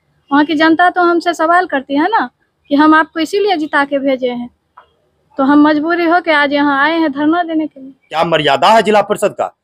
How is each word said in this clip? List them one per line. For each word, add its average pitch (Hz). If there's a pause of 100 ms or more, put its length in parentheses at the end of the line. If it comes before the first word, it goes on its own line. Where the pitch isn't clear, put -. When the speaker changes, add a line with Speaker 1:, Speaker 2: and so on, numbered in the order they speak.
(320)
Speaker 1:
वहाँ 294
की 320
जनता 320
तो 359
हमसे 349
सवाल 339
करती 277
है 311
ना 415 (380)
कि 285
हम 311
आपको 320
इसीलिए 392
जिता 294
के 285
भेजे 262
हैं, 240 (880)
तो 277
हम 294
मजबूरी 330
हो 339
के 339
आज 285
यहाँ 285
आए 330
हैं 320
धरना 302
देने 320
के 277
लिए। 269 (160)
Speaker 2:
क्या 156
मर्यादा 156
है 220
जिला 208
परिषद 202
का? -